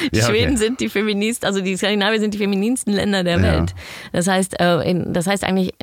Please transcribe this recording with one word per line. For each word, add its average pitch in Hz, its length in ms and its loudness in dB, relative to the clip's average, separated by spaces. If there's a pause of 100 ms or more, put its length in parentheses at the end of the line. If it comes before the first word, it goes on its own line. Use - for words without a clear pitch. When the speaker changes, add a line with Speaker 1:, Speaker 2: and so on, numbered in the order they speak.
(120)
Speaker 1:
Die - 60 0
Speaker 2:
Ja, 214 100 4
okay. 214 100 2
Speaker 1:
Schweden 254 180 2
sind 226 220 0
die 220 100 -4
Feminist-, 214 560 -2
also 196 160 0
die 185 160 -2
Skandinavier 208 440 0
sind 208 140 0
die 208 40 -6
feministensten 208 540 0
Länder 196 320 0
der 175 140 2
Speaker 2:
Ja. 95 40 4
Speaker 1:
Welt. 85 320 2 (380)
Das 175 160 0
heißt, 190 320 0
äh, 175 280 2
in, 175 240 -2
das 170 140 0
heißt 196 160 0
eigentlich 190 400 0